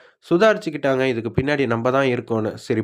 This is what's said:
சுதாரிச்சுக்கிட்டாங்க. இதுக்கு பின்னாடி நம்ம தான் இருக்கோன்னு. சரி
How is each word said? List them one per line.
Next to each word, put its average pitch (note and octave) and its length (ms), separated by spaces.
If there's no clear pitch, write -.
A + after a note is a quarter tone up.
சுதாரிச்சுக்கிட்டாங்க. D#3 800
இதுக்கு A#2 260
பின்னாடி C#3 360
நம்ம A#2 240
தான் C3+ 180
இருக்கோன்னு. A2+ 460
சரி A2 300